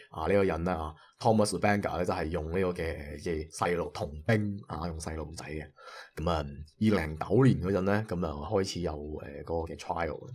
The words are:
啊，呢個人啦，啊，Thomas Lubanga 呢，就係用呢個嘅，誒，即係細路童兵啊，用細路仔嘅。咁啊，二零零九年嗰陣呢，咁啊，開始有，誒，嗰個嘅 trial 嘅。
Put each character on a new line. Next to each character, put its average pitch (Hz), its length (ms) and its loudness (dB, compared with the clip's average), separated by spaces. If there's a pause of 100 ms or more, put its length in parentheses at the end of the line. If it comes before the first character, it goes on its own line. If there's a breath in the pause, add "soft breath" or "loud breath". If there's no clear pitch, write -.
(120)
啊， 80 160 -4
呢 92 60 4
個 101 100 6
人 82 220 2
啦， 90 80 2
啊， 80 220 -4 (240 soft breath)
Thomas 107 380 4
Lubanga 101 400 2
呢， 90 80 0
就 92 80 0
係 90 120 -2
用 80 260 -2
呢 92 100 0
個 92 80 2
嘅， 78 480 -6
誒， - 60 -12
即 87 80 -2
係 78 200 -4
細 87 240 0
路 82 160 -2
童 - 180 -6 (180)
兵 104 400 2
啊， 82 200 -6
用 82 120 -4
細 80 160 -6
路 78 180 -8
仔 82 120 -12
嘅。 76 200 -8 (500 loud breath)
咁 82 140 0
啊， 85 80 4
二 76 80 -2 (340)
零 107 120 6
零 78 280 0
九 110 260 6
年 131 160 6
嗰 90 100 0
陣 95 100 4
呢， 101 260 2
咁 90 180 -2
啊， 76 240 -6
開 98 140 2
始 92 180 -4
有， 85 120 0
誒， 73 500 -8
嗰 82 220 -2
個 80 80 -8
嘅 - 40 -10
trial 85 420 -4
嘅。 - 160 -14